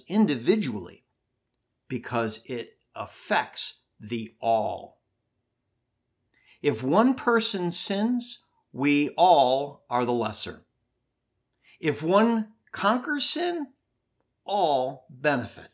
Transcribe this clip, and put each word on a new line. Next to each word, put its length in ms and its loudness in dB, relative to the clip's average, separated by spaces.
individually 960 0
because 580 -4
it 340 -10
affects 800 -6
the 420 -10
all. 540 -2
If 160 0
one 320 4
person 580 0
sins, 680 -4
we 360 2
all 800 4
are 160 0
the 80 0
lesser. 520 -4
If 220 -2
one 520 2
conquers 580 -2
sin, 380 -4
all 640 0
benefit. 680 -4